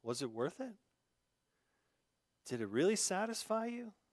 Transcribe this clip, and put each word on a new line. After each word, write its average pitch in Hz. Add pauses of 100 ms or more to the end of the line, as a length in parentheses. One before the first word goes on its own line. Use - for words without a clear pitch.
Was 117
it 120
worth 123
it? 254 (1700)
Did 123
it 107
really 160
satisfy 220
you 240 (200)